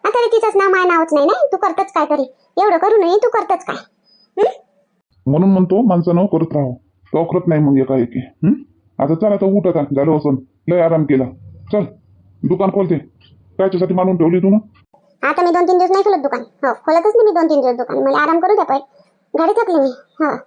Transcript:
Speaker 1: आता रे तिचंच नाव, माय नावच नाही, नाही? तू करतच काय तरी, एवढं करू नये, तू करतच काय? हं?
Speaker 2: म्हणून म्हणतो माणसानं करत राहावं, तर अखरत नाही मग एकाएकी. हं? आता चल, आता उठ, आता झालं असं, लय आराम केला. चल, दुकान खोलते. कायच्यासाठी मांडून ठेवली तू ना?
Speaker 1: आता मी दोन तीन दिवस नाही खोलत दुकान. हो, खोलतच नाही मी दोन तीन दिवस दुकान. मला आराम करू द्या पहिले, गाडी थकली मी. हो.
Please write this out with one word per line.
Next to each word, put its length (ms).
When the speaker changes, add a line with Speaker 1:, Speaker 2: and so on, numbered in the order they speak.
Speaker 1:
आता 160
रे 80
तिचंच 280
नाव, 140
माय 160
नावच 280
नाही, 120
नाही? 260
तू 60
करतच 340
काय 140
तरी, 280
एवढं 160
करू 200
नये, 200
तू 120
करतच 360
काय? 100
हं? 220
Speaker 2:
म्हणून 180
म्हणतो 320
माणसानं 440
करत 280
राहावं, 200
तर 60
अखरत 280
नाही 140
मग 160
एकाएकी. 420
हं? 340
आता 120
चल, 180
आता 120
उठ, 220
आता 160
झालं 340
असं, 180
लय 120
आराम 240
केला. 200
चल, 120
दुकान 260
खोलते. 280
कायच्यासाठी 360
मांडून 240
ठेवली 220
तू 100
ना? 80
Speaker 1:
आता 120
मी 100
दोन 120
तीन 140
दिवस 140
नाही 120
खोलत 200
दुकान. 180
हो, 320
खोलतच 420
नाही 100
मी 60
दोन 140
तीन 160
दिवस 140
दुकान. 280
मला 140
आराम 220
करू 160
द्या 100
पहिले, 200
गाडी 140
थकली 220
मी. 140
हो. 160